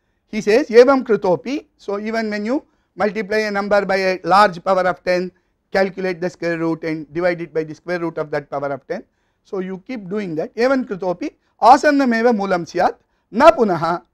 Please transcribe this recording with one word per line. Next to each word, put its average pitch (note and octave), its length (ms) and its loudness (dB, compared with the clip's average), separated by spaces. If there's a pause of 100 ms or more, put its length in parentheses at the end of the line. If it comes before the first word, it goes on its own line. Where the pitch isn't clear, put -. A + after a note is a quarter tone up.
(280)
he G#3+ 140 -8
says, A#3+ 280 2
"Evam B3 340 6
kritopi," G#3+ 600 -2 (120)
so G3+ 220 -8
even A3 300 -4
when G#3 160 -6
you C4 180 -4 (320)
multiply G#3 420 -2
a G#3+ 140 -2
number G3+ 340 0
by F#3+ 120 0
a F#3 260 0
large F#3 400 4
power F#3+ 180 2
of F3+ 220 -2
ten, F3+ 280 -2 (400)
calculate F#3 500 -2
the F3+ 80 -4
square E3+ 280 -4
root E3 260 -2
and D#3+ 300 -8
divide F3 280 -2
it D#3+ 120 -12
by D#3+ 100 -2
the D#3 100 -12
square F3 260 -6
root E3 180 -6
of D3+ 140 -6
that D3 180 -6
power C#3+ 180 -6
of C#3 200 -8
ten. F#3 160 -8 (400)
So G3+ 160 -8
you F#3+ 180 -8 (100)
keep G#3+ 220 -10
doing F#3+ 260 -6
that. F3 200 -6
"Evam C4 300 0
kritopi F#3 460 -6 (300)
asannameva B3 760 4
moolam F#3+ 300 -2
syat, - 300 -2 (360)
na C#4 200 6
punaha F3 500 0 (120)